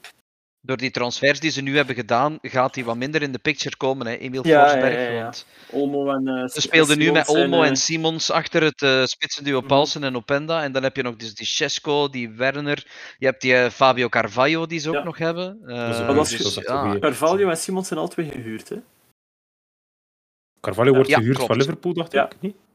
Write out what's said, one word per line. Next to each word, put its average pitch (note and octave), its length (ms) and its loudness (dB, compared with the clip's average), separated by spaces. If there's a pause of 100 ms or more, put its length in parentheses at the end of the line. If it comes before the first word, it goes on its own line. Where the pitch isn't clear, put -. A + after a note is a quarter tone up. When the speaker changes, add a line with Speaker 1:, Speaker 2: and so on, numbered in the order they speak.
(600)
Speaker 1:
Door C3 160 -4
die B2 140 -4
transfers C3+ 480 0
die D#3 120 -2
ze C3+ 100 -4
nu C#3 140 -2
hebben C3+ 200 0
gedaan, A#2+ 460 0
gaat C3 340 0
hij C3 80 -6
wat A#2 140 -4
minder D3 240 -2
in C#3+ 100 -4
de B2 80 -6
picture - 380 -4
komen, C3+ 300 -2
hè, A#2 80 -4
Emil C3 320 -6
Speaker 2:
Ja, D3 220 8
Speaker 1:
Forsberg, C3 260 2
Speaker 2:
ja, B2 60 -2
ja, A#2+ 80 -2
ja. A#2 140 -4
Speaker 1:
want A#2 220 -14 (240)
Speaker 2:
Olmo C#3 420 -2
en, C3+ 160 -2
eh, B2+ 200 -4
Speaker 1:
ze D3 140 -6
speelden D3+ 360 4
nu D3+ 60 2
Speaker 2:
Simons D#3 240 4
Speaker 1:
met D3+ 100 4
Olmo C#3 200 2
Speaker 2:
zijn, - 100 6
Speaker 1:
en C#3 40 2
Speaker 2:
eh, C3+ 40 0
Speaker 1:
Simons D#3+ 560 -2
achter D#3+ 320 0
het, D3+ 180 0
eh, C3 220 4
spitsenduo C#3 560 -4
Speaker 2:
Mhm. B2 80 -4
Speaker 1:
Paulsen C#3+ 360 2
en C3 120 -4
Openda. D3+ 480 -2
En C#3 80 -4
dan C3 120 0
heb C3 120 -2
je C#3 60 -2
nog A#2+ 140 -6
dus A2 200 -14
die A2+ 100 -10
Šeško, C#3+ 640 -2
die B2 200 -8
Werner. C#3 580 -2 (300)
Je - 80 -2
hebt B2+ 160 0
die, B2+ 140 4
eh, B2 140 4
Fabio B2 400 4
Carvalho, B2+ 560 0
die E3 140 -6
ze D3 100 -6
ook E3 60 -2
Speaker 2:
Ja. C#3+ 80 -4
Speaker 1:
nog E3 140 -10
hebben. F3 480 -6
Eh, A#2+ 120 -10
Speaker 3:
Dat A#2 180 -4
is A#2 40 -2
ook A#2 60 -2
Speaker 2:
Maar C#3 100 2
dat D3+ 140 4
Speaker 1:
dus, - 40 -4
Speaker 2:
is A2+ 80 -4
Speaker 3:
dat G2+ 100 -2
is - 60 -6
echt - 100 -10
Speaker 1:
ja. A#2+ 120 -2
Speaker 3:
een C3+ 60 -2
goeie. G2+ 140 -2
Speaker 2:
Carvalho D#3 500 2
en E3 80 0
Simons F#3+ 300 -4
zijn D#3+ 120 -6
alle E3+ 100 -4
twee E3 220 -6
gehuurd, A2+ 380 -10
hè? - 60 -10 (1900)
Speaker 3:
Carvalho A#2 320 4
wordt C3+ 160 4
Speaker 1:
Ja, C3 80 6
Speaker 3:
gehuurd A2+ 180 2
Speaker 1:
klopt. A#2+ 160 -2
Speaker 3:
van A#2 100 2
Liverpool, E3 320 -2
dacht E3 180 -6
Speaker 2:
Ja. C#3 140 2
Speaker 3:
ik, - 140 -10
niet? G3+ 160 -8 (200)